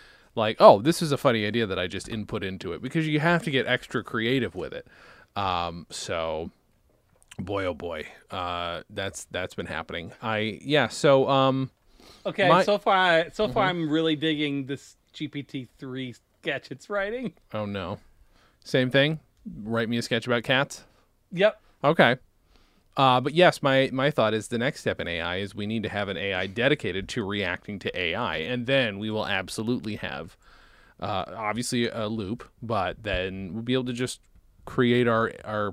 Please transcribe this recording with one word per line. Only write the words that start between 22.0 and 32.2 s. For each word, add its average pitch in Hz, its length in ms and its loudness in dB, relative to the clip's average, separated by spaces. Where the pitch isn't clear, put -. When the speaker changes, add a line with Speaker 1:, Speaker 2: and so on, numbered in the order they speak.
Speaker 1:
Uh, 127 260 6
but 147 100 -2
yes, 170 300 6
my, 135 300 4
my 131 180 0
thought 110 240 2
is 107 140 -4
the 117 100 -2
next 131 220 -2
step 98 200 -2
in 85 80 -6
A 85 140 -4
I 87 160 -4
is 98 160 -6
we 104 120 -6
need 110 180 -2
to 98 40 -6
have 101 220 -4
an 90 80 -6
A 98 160 -2
I 92 120 -2
dedicated 101 640 -2
to 110 140 -4
reacting 98 540 -4
to 92 200 -6
A 87 160 0
I, 98 240 -2
and 120 280 -4
then 120 320 0
we 107 120 -4
will 107 160 -2
absolutely 107 720 -4
have, 82 400 -10
uh, 98 240 -4
obviously 113 540 -2
a 110 180 -4
loop, 110 400 -6